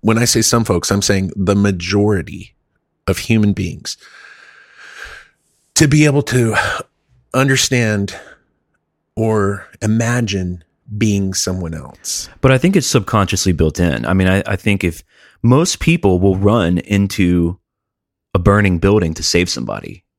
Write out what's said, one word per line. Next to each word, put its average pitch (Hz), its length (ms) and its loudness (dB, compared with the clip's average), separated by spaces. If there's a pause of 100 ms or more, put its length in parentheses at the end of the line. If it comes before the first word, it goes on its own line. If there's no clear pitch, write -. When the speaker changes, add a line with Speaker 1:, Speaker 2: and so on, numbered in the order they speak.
Speaker 1:
when 110 180 2
I 120 80 0
say 113 160 2
some 117 220 2
folks, 90 280 -2
I'm 101 100 0
saying 95 320 0
the 98 220 0
majority 98 1000 -2 (520)
of - 120 -2
human 104 340 2
beings, 87 440 -8 (1800)
to 156 140 4
be 151 160 4
able 143 180 2
to 117 320 0 (800)
understand 123 800 0 (1000)
or 104 500 0 (160)
imagine 107 800 -2 (340)
being 101 380 0
someone 90 400 -6
else. - 540 -12 (120)
Speaker 2:
But 131 120 4
I 131 60 4
think 190 180 2
it's 147 100 0
subconsciously 98 680 0
built 78 280 0
in. 64 260 0
I 85 80 0
mean, 92 140 2
I, 95 180 2
I 101 100 -2
think 101 280 0
if 85 180 -4 (400)
most 127 380 2
people 104 380 2
will 95 180 2
run 98 420 2
into 92 800 0 (760)
a 98 40 0
burning 98 400 4
building 92 360 2
to 82 80 -10
save 87 280 0
somebody 50 540 -10 (140)